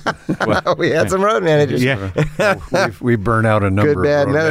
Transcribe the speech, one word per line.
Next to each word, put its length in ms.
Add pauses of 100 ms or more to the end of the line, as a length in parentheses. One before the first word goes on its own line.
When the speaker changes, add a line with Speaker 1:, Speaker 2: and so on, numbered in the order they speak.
Speaker 1:
<laughs> 420
Speaker 2:
Well, 300
Speaker 1:
We 140
had 180
some 120
road 220
managers. 400
Speaker 2:
yeah. 280 (260)
Speaker 3:
<laughs> 220 (120)
we, 300
we 160
burn 280
out 180
a 60
number 260
Speaker 1:
Good, 80
bad, 180
Speaker 3:
of 60
Speaker 1:
and 80
Speaker 3:
road 160